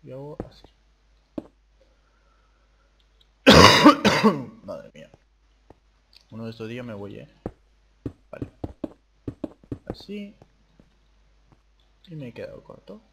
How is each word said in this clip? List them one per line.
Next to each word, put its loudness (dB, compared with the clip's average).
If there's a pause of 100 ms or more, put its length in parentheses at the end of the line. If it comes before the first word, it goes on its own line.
Y -20
hago -16 (100)
así. -20 (2750)
<coughs> 6
Madre -16
mía. -20 (1200)
Uno -14
de -10
estos -14
días -12
me -12
voy, -14
¿eh? -18 (1040)
Vale. -12 (1400)
Así. -14 (1700)
Y -18
me -12
he -20
quedado -16
corto. -20 (120)